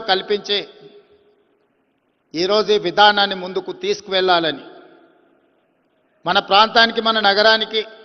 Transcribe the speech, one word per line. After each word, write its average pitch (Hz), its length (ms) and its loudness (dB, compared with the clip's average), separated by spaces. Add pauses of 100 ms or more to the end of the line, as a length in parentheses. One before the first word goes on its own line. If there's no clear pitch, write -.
(120)
కల్పించి, 202 480 -4 (1800)
ఈరోజు 202 340 0
ఈ 202 120 0
విధానాన్ని 202 560 2
ముందుకు 185 280 -8 (120)
తీసుకువెళ్ళాలని, 185 800 -2 (1600)
మన 180 100 2 (120)
ప్రాంతానికి, 226 600 4
మన 220 80 0 (120)
నగరానికి 220 520 0 (240)